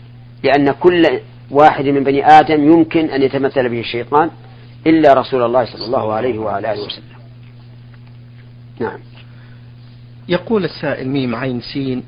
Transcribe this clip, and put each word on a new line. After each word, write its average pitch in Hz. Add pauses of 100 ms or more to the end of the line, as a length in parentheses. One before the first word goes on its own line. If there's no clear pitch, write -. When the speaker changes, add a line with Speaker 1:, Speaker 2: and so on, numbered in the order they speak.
(440)
Speaker 1:
لأن 139
كل 165 (300)
واحد 143
من 139
بني 139
آدم 151
يمكن 160
أن 135
يتمثل 135
به 117
الشيطان 120 (560)
إلا 156
رسول 131
الله 117
صلى 98
الله 110
عليه 117
وعلى 104
آله 104
وسلم. - (1600)
نعم. - (1300)
Speaker 2:
يقول 185
السائل 135
ميم 131
عين 123
سين: 131